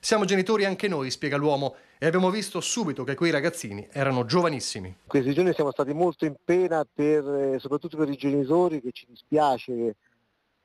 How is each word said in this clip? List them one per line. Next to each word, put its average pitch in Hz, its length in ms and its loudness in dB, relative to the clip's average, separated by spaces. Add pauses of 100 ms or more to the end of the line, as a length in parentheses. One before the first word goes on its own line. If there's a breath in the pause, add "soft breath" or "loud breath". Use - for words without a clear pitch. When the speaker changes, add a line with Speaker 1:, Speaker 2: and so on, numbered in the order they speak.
Speaker 1:
"Siamo 214 240 2
genitori 196 400 2
anche 196 240 -2
noi", 135 240 -2
spiega 143 240 -4
l'uomo, 143 400 0 (200 loud breath)
"e 143 100 -2
abbiamo 185 240 4
visto 196 300 -4
subito 147 440 -4
che 135 100 -4
quei 170 160 0
ragazzini 139 640 -4
erano 135 320 0
giovanissimi." 113 720 -2 (100)
Speaker 2:
Questi 135 260 2
giorni 170 220 2
siamo 147 160 0
stati 139 220 -2
molto 170 320 0
in 147 100 -2 (100)
pena 170 480 2
per, 147 360 2
eh, 139 320 0
soprattutto 147 360 -6
per 151 120 2
i 139 80 -4
genitori, 143 640 2
che 123 100 -8
ci - 180 -18
dispiace 135 640 0
che 117 220 -2 (720)